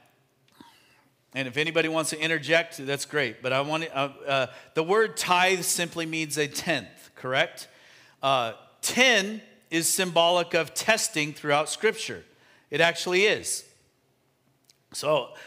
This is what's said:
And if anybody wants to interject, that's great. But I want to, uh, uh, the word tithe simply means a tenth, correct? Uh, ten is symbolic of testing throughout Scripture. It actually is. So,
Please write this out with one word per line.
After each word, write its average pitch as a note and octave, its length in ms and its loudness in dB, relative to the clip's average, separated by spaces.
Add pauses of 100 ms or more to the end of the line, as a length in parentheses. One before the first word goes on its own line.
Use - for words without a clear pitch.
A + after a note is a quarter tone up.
(1300)
And C3 140 -4
if A#2+ 100 -12
anybody D#3+ 300 2
wants D#3+ 220 -2
to D#3 100 -6
interject, D#3+ 680 0
that's C#3 200 -4
great. C3+ 360 -4
But B2+ 120 -2
I C3 80 2
want D#3 220 -2
to, D#3+ 120 -10
uh, C#3 180 -2 (140)
uh, C3+ 200 0 (260)
the D#3+ 100 0
word G3+ 320 2
tithe F3+ 460 2
simply E3+ 440 -2
means D#3+ 320 -6
a D3+ 100 0
tenth, - 680 -6
correct? C3+ 520 -2 (540)
Uh, B2+ 320 2 (280)
ten A3 600 4 (280)
is E3 180 0
symbolic F3 680 2
of D#3+ 200 0
testing D#3 600 0
throughout D3 360 0
Scripture. C3 560 -4 (440)
It C#3+ 120 0
actually F3+ 440 2
is. C#3 380 -2 (1300)
So, C3+ 380 0 (180)